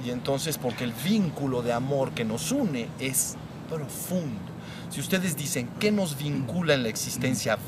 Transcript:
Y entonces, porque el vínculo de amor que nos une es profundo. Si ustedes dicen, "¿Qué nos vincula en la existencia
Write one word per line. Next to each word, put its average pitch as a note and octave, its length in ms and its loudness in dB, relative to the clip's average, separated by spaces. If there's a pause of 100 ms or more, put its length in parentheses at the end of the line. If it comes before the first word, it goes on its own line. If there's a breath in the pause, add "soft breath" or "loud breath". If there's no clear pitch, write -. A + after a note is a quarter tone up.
Y B2 60 0
entonces, C#3 480 0
porque B2 260 -2
el A#2+ 80 -2
vínculo C#3 680 2
de A#2+ 100 2
amor C3+ 400 2
que A#2+ 120 0
nos A2+ 280 0
une E3 360 2 (120)
es C3 340 0 (340)
profundo. D#3 720 -2 (520 loud breath)
Si - 80 -6
ustedes F3+ 380 0
dicen, C3+ 420 -2
"¿Qué G#3 140 4
nos F3 260 0
vincula D3 560 2
en C3 80 4
la A2+ 60 2
existencia A#2+ 680 0 (120)